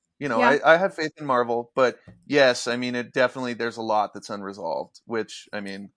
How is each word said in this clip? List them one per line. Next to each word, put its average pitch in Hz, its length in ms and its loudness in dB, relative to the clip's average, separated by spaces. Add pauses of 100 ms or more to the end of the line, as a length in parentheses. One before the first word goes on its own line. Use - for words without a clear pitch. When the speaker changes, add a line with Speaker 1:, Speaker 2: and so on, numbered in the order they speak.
(200)
Speaker 1:
you 143 100 -6
know, 120 100 0
Speaker 2:
Yeah. 240 240 4
Speaker 1:
I, 156 100 8
I 165 40 8
have 190 180 -2
faith 156 220 -6
in 151 80 -12
Marvel, 120 500 0
but 123 240 2 (280)
yes, 131 400 4
I 120 100 -2
mean, 123 180 -4
it 117 160 -6
definitely, 127 440 0
there's 117 220 -6
a 117 60 -8
lot 107 300 0
that's 101 160 -14
unresolved, 95 760 -8
which, - 480 -8
I 104 80 -8
mean 98 360 -12